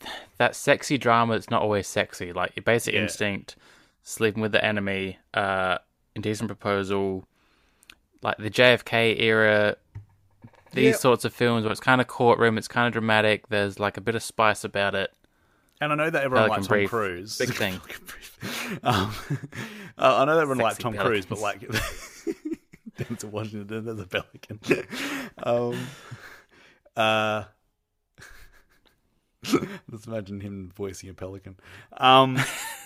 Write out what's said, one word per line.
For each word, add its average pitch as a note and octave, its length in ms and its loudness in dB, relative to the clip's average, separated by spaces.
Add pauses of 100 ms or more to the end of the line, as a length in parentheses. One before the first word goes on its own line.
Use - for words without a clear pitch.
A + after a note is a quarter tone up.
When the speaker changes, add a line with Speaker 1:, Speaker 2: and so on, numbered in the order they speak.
(400)
Speaker 1:
that - 160 4
sexy - 420 2
drama, A#2 380 4
it's G#2 160 -4
not A2+ 100 2
always G#2 240 0
sexy. F#2+ 480 -4
Like, F2+ 220 -4
your F#2+ 80 -10
Basic A2+ 320 2
Speaker 2:
Yeah. F#2+ 80 0
Speaker 1:
Instinct, G2 520 -6 (460)
Sleeping A2 400 -2
with G#2+ 100 -2
the G#2+ 140 2
Enemy, G2 540 -2 (160)
uh, F#2+ 420 0 (380)
Indecent G#2+ 340 -4
Proposal, G2 760 -2 (1000)
like, A2 140 -2
the G#2+ 120 -6
J B2 240 6
F A#2 100 0
K A2+ 360 2
era, G#2+ 580 4 (960)
these - 220 6
Speaker 2:
Yeah. - 20 -2
Speaker 1:
sorts A#2+ 260 4
of A#2 120 -2
films A#2 300 2
where G#2+ 60 0
it's - 80 -4
kinda B2+ 240 4
courtroom, A#2 540 4
it's G#2 100 -6
kinda A#2+ 220 0
dramatic, G#2+ 600 2
there's, G2+ 300 -2
like, G2+ 160 0
a G2 60 -10
bit A2 140 -2
of A2+ 80 -4
spice G#2+ 400 0
about G2+ 320 -2
it. F#2+ 180 -4 (680)
Speaker 2:
And D3+ 100 -2
I D3+ 40 0
know D3+ 140 -2
that D#3+ 140 -2
everyone B2 260 4
Speaker 1:
Pelican G#2 120 0
Speaker 2:
likes F#2+ 60 -6
Tom G#2+ 100 2
Speaker 1:
Brief, G2+ 120 0
Speaker 2:
Cruise. G#2 480 -4
Speaker 1:
big B2 160 -2
thing. G2 200 -2
Speaker 2:
<laughs> F2+ 60 -8
Pelican - 260 -18
Brief. - 760 -12
Um, G#2+ 320 0
<laughs> G#3 840 -12
uh, C3 200 4
I C3 80 4
know D3+ 100 2
that E3 80 4
everyone C3 200 0
likes G#2+ 140 0
Speaker 1:
Sexy - 60 -12
Speaker 2:
Tom G2+ 220 -2
Cruise, G2+ 200 0
but, G#2 140 -8
Speaker 1:
pelicans. G2+ 340 -6
Speaker 2:
like, - 640 -8 (600)
<laughs> - 0 -
Denzel G#2+ 340 -10
Washington G#2+ 580 -8
as A2 100 -8
a G2 60 -10
pelican. - 580 -8
<laughs> - 240 -2 (560)
Um, A#2+ 440 -2 (1080)
uh, G#2+ 480 0 (2000)
<laughs> - 100 -2 (380)
let's A2 160 -16
imagine G2+ 320 -8
him G2 360 -12
voicing G2 340 -10
a F#2+ 40 -16
pelican. F#2+ 440 -14 (400)
Um, C3 420 6 (460)